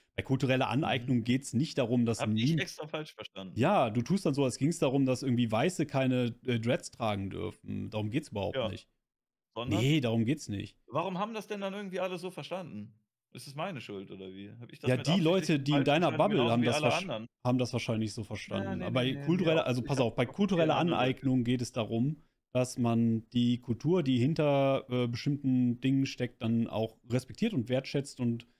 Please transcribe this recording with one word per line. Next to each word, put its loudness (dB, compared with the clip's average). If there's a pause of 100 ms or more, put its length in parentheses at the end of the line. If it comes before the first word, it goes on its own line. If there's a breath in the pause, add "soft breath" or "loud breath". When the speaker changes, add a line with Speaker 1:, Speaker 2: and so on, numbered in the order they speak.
(160 soft breath)
Speaker 1:
Bei -4
kultureller 0
Speaker 2:
Mhm. -
Speaker 1:
Aneignung 0
geht's 0
nicht 0
darum, 2
dass 0
Speaker 2:
Hab 0
ich 2
Speaker 1:
nie 2
Speaker 2:
extra -6
falsch -8
verstanden. -10
Speaker 1:
Ja, 4
du -2
tust 0
dann 2
so, 2
als -2
ging's 0
darum, 2
dass 0
irgendwie 2
Weiße 0
keine, 0 (100)
äh, 0
Dreads -2
tragen -4
dürfen. -8
Darum -4
geht's -4
überhaupt -4
Speaker 2:
Ja. -2
Speaker 1:
nicht. -8 (640)
Speaker 2:
Sondern? 0
Speaker 1:
Nee, 4
darum 2
geht's -2
nicht. -8 (100)
Speaker 2:
Warum -4
haben -6
das -8
denn -8
dann -6
irgendwie -8
alle -4
so -10
verstanden? -12 (320)
Ist -16
es -16
meine -8
Schuld, -12
oder -14
wie? -16
Hab -18
ich -20
das 0
Speaker 1:
Ja, 0
Speaker 2:
mit -6
Speaker 1:
die 4
Speaker 2:
Absicht -
Speaker 1:
Leute, 2
die 2
in 4
Speaker 2:
falsch 4
Speaker 1:
deiner 4
Speaker 2:
verstanden, 4
Speaker 1:
Bubble 2
Speaker 2:
genauso 4
Speaker 1:
haben 4
Speaker 2:
wie 2
Speaker 1:
das 2
Speaker 2:
alle 4
Speaker 1:
wahrsch-, 2
Speaker 2:
anderen? -4 (180)
Speaker 1:
haben 4
das -2
wahrscheinlich -2
so -8
verstanden. -6
Speaker 2:
Ja, -4
nee, -4
Speaker 1:
Aber 0
Speaker 2:
nee, -2
nee, -6
Speaker 1:
kulturelle, 2
Speaker 2:
nee, -
auch, -
Speaker 1:
also 0
Speaker 2:
ich -2
Speaker 1:
pass -2
Speaker 2:
hab, 4
Speaker 1:
auf, -4
bei 2
Speaker 2:
hab -8
die 2
Speaker 1:
kultureller 2
Speaker 2:
anderen 2
Leute 2
Speaker 1:
Aneignung 2
geht 0
es -6
darum, -2 (300 soft breath)
dass 0
man 2
die 4
Kultur, 0
die 2
hinter, 2
äh, 0
bestimmten 0
Dingen 2
steckt, -6
dann 2
auch -4 (120)
respektiert -2
und -2
wertschätzt -2
und -2 (120)